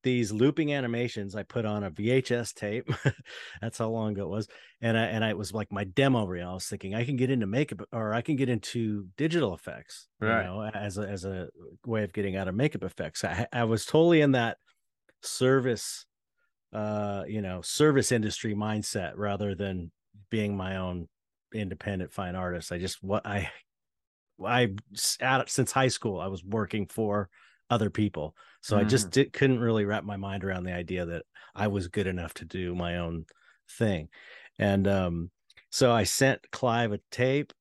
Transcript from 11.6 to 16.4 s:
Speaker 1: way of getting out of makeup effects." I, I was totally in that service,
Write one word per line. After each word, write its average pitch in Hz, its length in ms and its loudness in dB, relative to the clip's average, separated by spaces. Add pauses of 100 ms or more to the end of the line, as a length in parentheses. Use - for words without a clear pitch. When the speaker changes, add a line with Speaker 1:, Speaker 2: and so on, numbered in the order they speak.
Speaker 1:
way 110 200 -2
of 90 80 -8
getting 98 240 -2
out 95 120 -2
of 92 60 -4
makeup 117 300 0
effects." - 400 -6
I, 92 280 -2
I 120 120 2
was 113 200 2
totally 165 360 6
in 143 120 6
that 117 260 2 (640)
service, 127 840 0 (680)